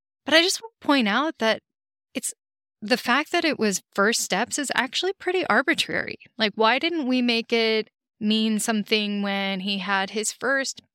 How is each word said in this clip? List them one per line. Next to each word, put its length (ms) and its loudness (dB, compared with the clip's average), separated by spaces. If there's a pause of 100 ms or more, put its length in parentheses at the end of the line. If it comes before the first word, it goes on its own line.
(260)
But 80 0
I 80 8
just 200 0
want 180 -18
to 80 -10
point 200 4
out 300 0
that 220 2 (1300)
the 120 2
fact 340 0
that 120 0
it 140 0
was 240 0 (140)
first 260 2
steps 380 -2
is 160 -4
actually 380 -2
pretty 340 -2
arbitrary. 720 0 (180)
Like, 160 0
why 240 2
didn't 300 -2
we 120 2
make 320 0
it 380 0 (300)
mean 400 2
something 640 0
when 380 -2
he 180 -4
had 320 -2
his 200 -4
first 500 -4 (140)